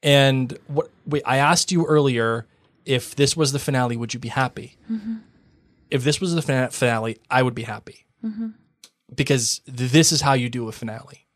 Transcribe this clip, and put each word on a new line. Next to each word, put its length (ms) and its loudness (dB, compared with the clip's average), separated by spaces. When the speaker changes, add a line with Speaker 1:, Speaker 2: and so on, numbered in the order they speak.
Speaker 1:
And 640 4
what 240 -4
we, 160 -2
I 140 0
asked 340 2
you 160 2
earlier 600 2
if 300 -2
this 220 2
was 160 0
the 80 -2
finale, 360 0
would 180 -6
you 60 -8
be 100 -8
happy? 460 -6
Speaker 2:
Mm-hmm. 260 -6
Speaker 1:
If 120 -2
this 180 0
was 140 0
the 80 0
fina-, 280 0
finale, 480 -2
I 120 4
would 120 0
be 80 -8
happy. 420 -14
Speaker 2:
Mm-hmm. 240 -8
Speaker 1:
Because 520 0
this 460 4
is 100 0
how 100 2
you 160 2
do 200 -6
a 40 -10
finale. 640 -12